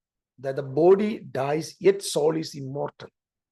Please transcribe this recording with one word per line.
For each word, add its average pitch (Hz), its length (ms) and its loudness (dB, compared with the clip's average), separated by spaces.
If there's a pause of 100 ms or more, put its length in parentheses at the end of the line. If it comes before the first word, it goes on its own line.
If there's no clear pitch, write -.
(420)
that 135 180 -6
the 135 200 -4
body 196 400 6
dies 139 460 -4 (180)
yet 196 120 6
soul 160 400 0
is 156 280 -8
immortal." 143 460 -10 (420)